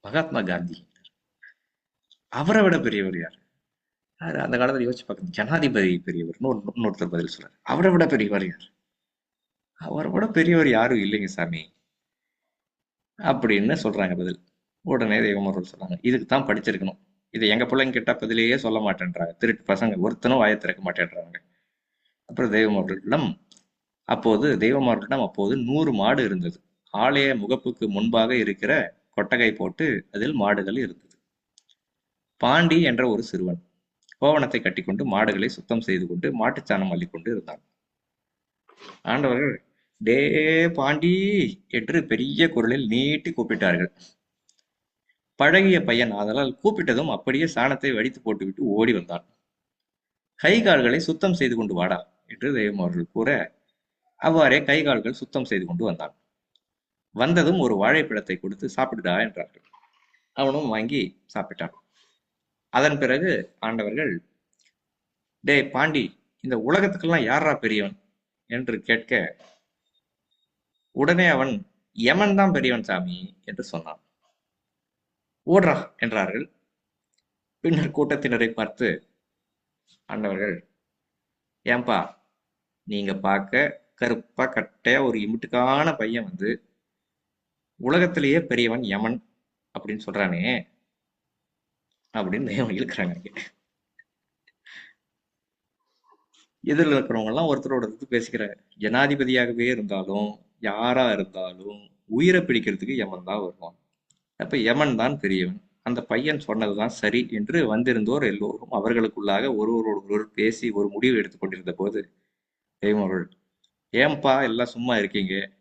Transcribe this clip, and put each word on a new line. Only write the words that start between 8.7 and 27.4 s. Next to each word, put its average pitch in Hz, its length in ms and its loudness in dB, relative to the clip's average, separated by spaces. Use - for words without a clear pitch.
"அவரை 151 300 -6
விட 202 160 0
பெரியவர் 165 420 4
யாரும் 117 340 4
இல்லைங்க 101 260 -2
சாமி," 85 340 -6
அப்படின்னு 120 600 2
சொல்றாங்க 98 360 -2
பதில். 90 220 -6
உடனே 117 360 0
தெய்வம் 101 260 0
அவர்கள் 95 240 -6
சொல்றாங்க, 90 300 -12
"இதுக்கு 123 260 0
தான் 143 200 0
படிச்சிருக்கணும். 98 520 -4
இதை 113 160 2
எங்க 117 160 2
பிள்ளைங்க 131 300 0
கேட்டா 120 180 0
பதிலேயே 113 440 0
சொல்ல 110 220 -2
மாட்டேன்றாங்க. 90 580 -2
திருட்டு 113 280 0
பசங்க 101 340 0
ஒருத்தனும் 117 420 0
வாயை 107 160 4
திறக்க 95 260 -6
மாட்டேன்றாங்க." 87 540 -6
அப்புறம் 127 220 -2
தெய்வம் 107 260 4
அவர்களிடம் 101 500 -2
அப்போது, 113 380 2
தெய்வம் 127 300 2
அவர்களிடம் 113 380 0
அப்போது 101 320 -2
நூறு 139 360 0
மாடு 113 300 2
இருந்தது. 90 340 -4
ஆலய 139 420 2
முகப்புக்கு 117 540 -4